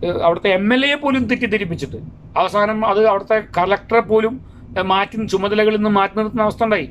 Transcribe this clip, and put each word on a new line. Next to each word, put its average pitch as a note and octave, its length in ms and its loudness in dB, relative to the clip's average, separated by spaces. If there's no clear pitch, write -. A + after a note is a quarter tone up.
ഏഹ്, F3 200 -4
അവിടുത്തെ F3 360 2
എം G3 140 0
എൽ C4 120 2
എയെ C#4+ 120 0
പോലും C#4 320 0
തെറ്റിദ്ധരിപ്പിച്ചിട്ട് G3+ 720 -4
അവസാനം G#3 500 0
അത് G3+ 200 2
അവിടുത്തെ A3 320 2
കളക്ടറെ G3 520 0
പോലും, A3 260 2
ഏഹ്, F#3+ 160 -2
മാറ്റി, G3 240 0
ചുമതലകളിൽ G#3 540 0
നിന്ന് G#3+ 180 2
മാറ്റി G3 200 2
നിർത്തുന്ന G#3+ 280 -2
അവസ്ഥ G#3 180 -2
ഉണ്ടായി. G3+ 260 0